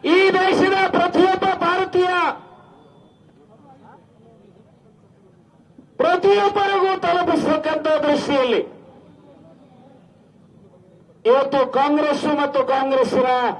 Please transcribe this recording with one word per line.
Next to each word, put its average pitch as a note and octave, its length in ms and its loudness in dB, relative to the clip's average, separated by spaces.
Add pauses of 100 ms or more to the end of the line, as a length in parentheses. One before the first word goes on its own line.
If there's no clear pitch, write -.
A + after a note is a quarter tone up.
(140)
ಈ - 20 4 (220)
ದೇಶದ F#4+ 400 2 (180)
ಪ್ರತಿಯೊಬ್ಬ F4+ 500 0 (160)
ಭಾರತೀಯ, F4+ 480 -2 (4000)
ಪ್ರತಿಯೊಬ್ಬರಿಗೂ G4 880 2 (140)
ತಲುಪಿಸತಕ್ಕಂಥ D#4 840 -2 (180)
ದೃಷ್ಟಿಯಲ್ಲಿ C4+ 540 0 (2750)
ಇವತ್ತು C4+ 300 2 (180)
ಕಾಂಗ್ರೆಸ್ D4 480 0 (160)
ಮತ್ತು C#4 200 -2 (100)
ಕಾಂಗ್ರೆಸ್ಸಿನ C4+ 580 0 (300)